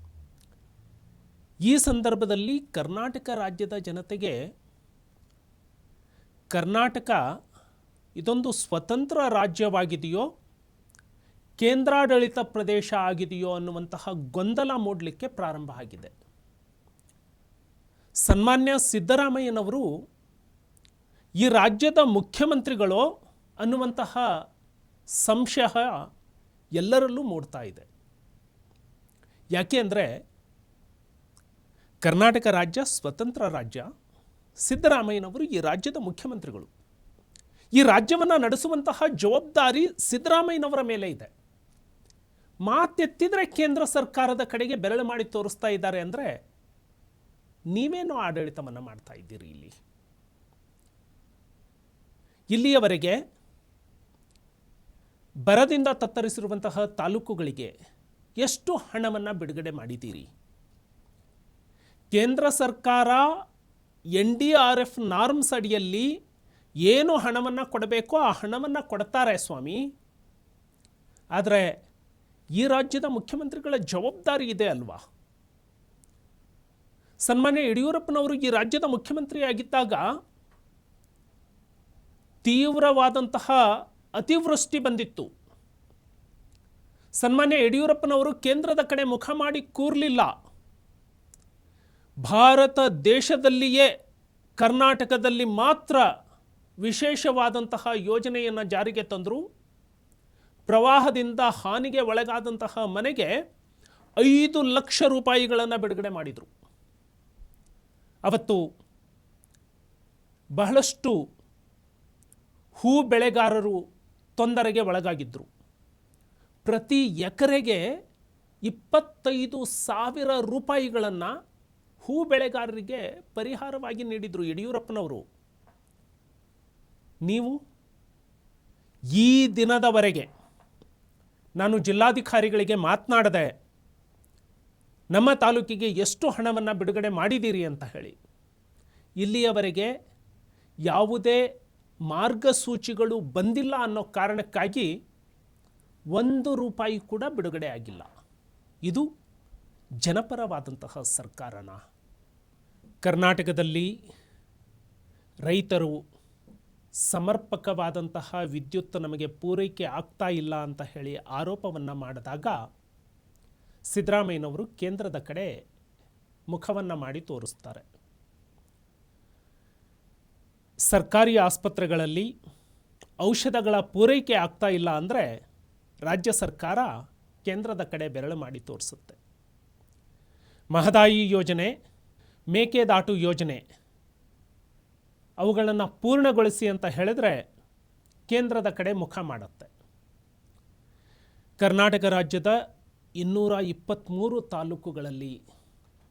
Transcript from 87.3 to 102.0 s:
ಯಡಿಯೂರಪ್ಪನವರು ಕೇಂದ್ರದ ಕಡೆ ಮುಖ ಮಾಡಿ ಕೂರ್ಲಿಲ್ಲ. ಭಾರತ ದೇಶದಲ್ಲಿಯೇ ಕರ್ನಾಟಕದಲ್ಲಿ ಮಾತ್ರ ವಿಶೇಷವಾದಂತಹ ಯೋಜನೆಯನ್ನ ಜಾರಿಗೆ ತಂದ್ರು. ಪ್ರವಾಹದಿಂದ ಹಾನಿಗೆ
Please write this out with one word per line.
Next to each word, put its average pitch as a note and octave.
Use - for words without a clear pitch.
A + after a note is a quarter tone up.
ಯಡಿಯೂರಪ್ಪನವರು C#4+
ಕೇಂದ್ರದ D4+
ಕಡೆ C#4
ಮುಖ B3
ಮಾಡಿ D4
ಕೂರ್ಲಿಲ್ಲ. C#4
ಭಾರತ C4
ದೇಶದಲ್ಲಿಯೇ C4
ಕರ್ನಾಟಕದಲ್ಲಿ B3
ಮಾತ್ರ C4+
ವಿಶೇಷವಾದಂತಹ A#3+
ಯೋಜನೆಯನ್ನ A3+
ಜಾರಿಗೆ G3+
ತಂದ್ರು. G#3
ಪ್ರವಾಹದಿಂದ A#3+
ಹಾನಿಗೆ B3